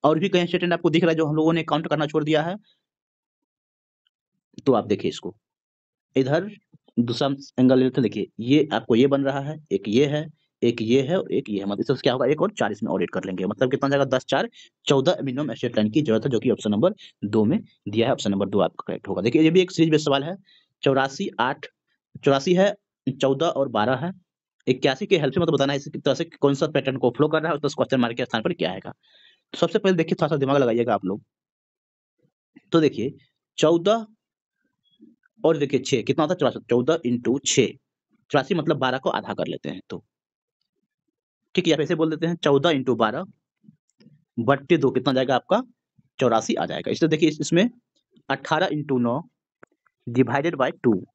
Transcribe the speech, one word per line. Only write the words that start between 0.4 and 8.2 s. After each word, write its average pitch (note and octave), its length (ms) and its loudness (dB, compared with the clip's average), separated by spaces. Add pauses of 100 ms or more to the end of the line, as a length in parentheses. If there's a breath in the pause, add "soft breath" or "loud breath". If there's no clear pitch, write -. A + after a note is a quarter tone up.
स्टेटमेंट F3 280 0
आपको E3+ 160 0
दिख E3 140 2
रहा E3 80 4
है D#3+ 60 0
जो D#3+ 80 2
हम D3 100 -2
लोगों D#3+ 180 4
ने E3 100 0
काउंट D3+ 240 0
करना D3+ 180 2
छोड़ D3+ 180 -2
दिया D3+ 180 2
है, F3 140 -4 (2000)
तो C3 80 4
आप G2+ 140 0
देखिए F#2+ 220 -2
इसको, - 260 -10 (800)
इधर D3 340 0 (500)
दूसरा A#2+ 280 -2 (320)
एंगल C3 200 6
लेते B2+ 220 0
हैं। - 20 0
देखिए, G#2 240 -4 (120)